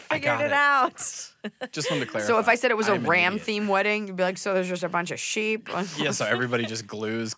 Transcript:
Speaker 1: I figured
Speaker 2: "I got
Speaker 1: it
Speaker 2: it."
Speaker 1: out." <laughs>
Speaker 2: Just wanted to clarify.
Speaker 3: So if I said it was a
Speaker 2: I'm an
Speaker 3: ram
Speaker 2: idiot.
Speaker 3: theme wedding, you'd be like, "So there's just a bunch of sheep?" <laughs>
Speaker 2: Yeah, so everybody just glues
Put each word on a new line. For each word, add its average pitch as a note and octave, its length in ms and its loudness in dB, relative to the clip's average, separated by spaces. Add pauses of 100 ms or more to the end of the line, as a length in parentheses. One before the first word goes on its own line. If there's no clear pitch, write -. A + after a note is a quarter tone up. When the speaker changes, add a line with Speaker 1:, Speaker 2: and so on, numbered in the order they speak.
(100)
Speaker 1:
I D#4 40 0
figured D4 180 0
Speaker 2:
"I - 40 0
got D4 80 0
Speaker 1:
it - 20 0
Speaker 2:
it." D4 60 0
Speaker 1:
out." C#4+ 800 0 (140)
<laughs> - 280 -10
Speaker 2:
Just D3+ 180 -2
wanted - 160 0
to - 40 -10
clarify. G#3+ 160 -2
Speaker 3:
So A3 120 4
if A3 100 2
I A#3 60 8
said A#3+ 160 2
it A3 80 2
was G#3+ 100 2
a G#3 60 4
Speaker 2:
I'm E3 100 -2
an - 60 -2
Speaker 3:
ram F3+ 240 4
Speaker 2:
idiot. G#3 100 -4
Speaker 3:
theme G#3 240 -2
wedding, G#3 400 2
you'd F#3+ 80 -10
be F#3 60 2
like, F#3 160 0
"So G3 160 -2
there's F#3 140 2
just F3+ 140 -4
a F3 60 -2
bunch F3 220 -2
of A#2 100 -6
sheep?" A3 480 -2
<laughs> F3 300 -4
Speaker 2:
Yeah, D3 140 0
so B2 120 0
everybody A#2+ 400 0
just A2 220 -6
glues A2 520 -4